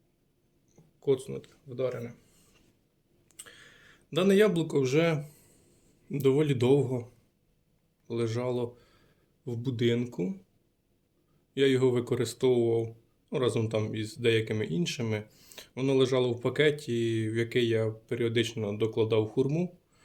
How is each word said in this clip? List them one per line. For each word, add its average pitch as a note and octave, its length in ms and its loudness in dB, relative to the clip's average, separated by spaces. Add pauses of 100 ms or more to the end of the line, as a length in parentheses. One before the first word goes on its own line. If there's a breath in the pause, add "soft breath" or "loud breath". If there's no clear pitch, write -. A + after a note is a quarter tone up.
(1000)
коцнуте, C3+ 500 -4 (180)
вдарене. B2 460 -8 (2000 loud breath)
Дане F#3+ 240 4
яблуко E3+ 460 4
вже D3 440 2 (840 loud breath)
доволі C#3+ 440 2
довго B2 540 2 (1040)
лежало A#2+ 640 -4 (720 soft breath)
в A#2+ 120 -6
будинку. A#2+ 760 0 (1200)
Я C#3 120 4
його C3 240 4
використовував, A#2 1040 0 (360)
ну, D3 80 -4
разом A2+ 300 0
там A2 260 -2
із A2 220 -8
деякими A2+ 480 0
іншими. A#2+ 580 -4 (520 loud breath)
Воно C3+ 200 0
лежало B2+ 360 2
в A2+ 100 -6
пакеті, A#2 880 0
в A2+ 60 -6
який A#2 320 0
я A2 240 0
періодично A2+ 840 -2
докладав A2 560 0
хурму, D3 480 -2 (280 soft breath)